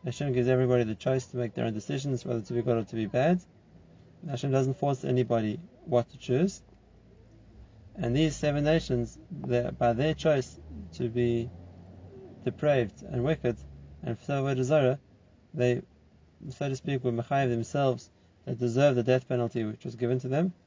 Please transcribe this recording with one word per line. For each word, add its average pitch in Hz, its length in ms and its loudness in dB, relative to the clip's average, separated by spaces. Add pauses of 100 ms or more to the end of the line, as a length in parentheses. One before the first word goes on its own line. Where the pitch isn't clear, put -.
Hashem 143 280 -2
gives 123 160 4
everybody 127 340 4
the 110 140 -2
choice 131 300 -2
to - 100 -10
make 120 180 -4
their 120 100 -2
own 113 100 -2
decisions, 135 520 -4
whether 120 140 -2
to 107 120 -10
be 120 80 0
good 120 160 2
or 113 80 -2
to 113 120 -10
be 110 100 -2
bad. 147 340 2 (880)
Hashem 139 220 -4
doesn't 131 240 2
force 139 300 -2
anybody 117 560 0 (240)
what 120 260 0
to 135 80 -20
choose. 156 420 0 (1400)
And 123 200 -2
these 151 180 2
seven 147 300 0
nations, 143 520 0 (140)
they, 127 400 -2
by 120 220 2
their 147 220 0
choice 147 440 0 (360)
to 123 140 -4
be 120 420 0 (920)
depraved 127 580 0
and 123 200 -4
wicked 127 340 0 (460)
and 117 240 -6
serve 139 180 -2
Avodah 131 200 0
Zarah, 139 340 4 (560)
they, 123 280 2 (680)
so 139 180 -6
to 135 60 -2
speak, 131 300 -4
were 123 80 2
mechayev 131 360 0
themselves. 123 640 0 (340)
They 131 100 -6
deserve 123 420 4
the 120 80 2
death 127 240 2
penalty 120 340 -2
which 107 220 -6
was - 100 -8
given 120 260 0
to 127 80 -8
them. 165 240 0 (140)